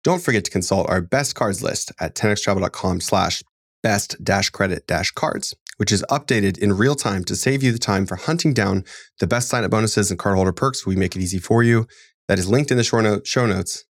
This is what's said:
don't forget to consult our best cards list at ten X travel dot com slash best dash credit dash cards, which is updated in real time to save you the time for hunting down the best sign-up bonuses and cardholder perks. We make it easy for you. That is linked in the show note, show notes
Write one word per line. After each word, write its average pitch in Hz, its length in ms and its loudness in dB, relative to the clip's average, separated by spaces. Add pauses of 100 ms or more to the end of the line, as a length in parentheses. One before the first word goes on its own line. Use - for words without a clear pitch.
don't 175 180 2
forget 110 240 2
to - 60 -8
consult 95 380 0
our 90 120 2
best 131 340 -2
cards 101 280 -2
list - 360 -4
at - 160 -6
ten 110 160 0
X 101 100 -2
travel 98 200 0
dot 90 120 -2
com 90 280 -2
slash 92 400 0 (400)
best 104 420 -2
dash 98 280 0
credit 92 360 -2
dash 85 240 -2
cards, - 440 -4 (220)
which 104 140 -2
is 101 200 0
updated 107 480 0
in 101 140 2
real 120 220 2
time 98 280 -2
to 101 120 -6
save 135 280 0
you 127 80 4
the 113 80 -2
time 98 260 0
for 95 120 -6
hunting 160 360 0
down 98 300 0 (360)
the - 80 2
best 120 220 0
sign-up 117 220 0
bonuses 107 400 2
and 90 80 -4
cardholder 95 360 2
perks. - 300 -2
We 95 100 0
make 92 200 0
it 95 60 -4
easy 92 180 -4
for 117 240 4
you. 117 240 4 (400)
That 98 120 2
is 90 100 -2
linked 135 220 2
in 127 60 2
the 117 60 4
show 117 180 0
note, 104 240 2
show 127 220 0
notes 92 380 -2 (100)